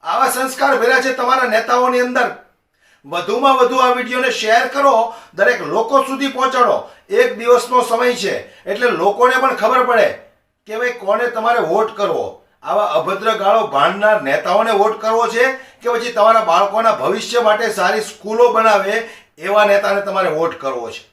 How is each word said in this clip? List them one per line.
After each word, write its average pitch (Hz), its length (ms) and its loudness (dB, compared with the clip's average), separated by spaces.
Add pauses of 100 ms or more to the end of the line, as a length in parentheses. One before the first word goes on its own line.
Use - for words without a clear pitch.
આવા 240 260 0
સંસ્કાર 262 480 -2
ભર્યા 247 240 2
છે 262 120 -2
તમારા 254 340 0
નેતાઓની 247 520 0
અંદર. 247 300 0 (760)
વધુમાં 214 520 0
વધુ 247 180 2
આ 254 180 2
વીડિયોને 247 380 -4
શેર 226 360 0
કરો, 269 480 0 (180)
દરેક 202 280 0
લોકો 226 420 0
સુધી 269 240 -4
પહોંચાડો. 247 640 0 (200)
એક 214 280 2
દિવસનો 240 440 2
સમય 240 340 0
છે 180 200 -4 (300)
એટલે 233 220 -2
લોકોને 202 480 2
પણ 262 200 0
ખબર 233 300 2
પડે 226 220 2 (600)
કે 214 100 -10
ભાઈ 247 140 -4
કોને 226 360 -2
તમારે 233 320 0
વોટ 180 360 -2
કરવો. 175 460 -4 (220)
આવા 185 220 -2
અભદ્ર 196 520 -2
ગાળો 202 300 2
ભાંડનાર 190 540 2
નેતાઓને 180 500 0
વોટ 214 300 2
કરવો 226 260 0
છે 233 180 0 (360)
કે 240 80 -4
પછી 240 220 -4
તમારા 226 340 4
બાળકોના 202 460 2
ભવિષ્ય 214 500 -2
માટે 214 280 2
સારી 196 320 -2
સ્કૂલો 220 520 0
બનાવે 220 560 0 (280)
એવા 202 280 2
નેતાને 202 360 2
તમારે 190 280 -2
વોટ 165 300 -2
કરવો 135 300 -6
છે? - 120 -16 (120)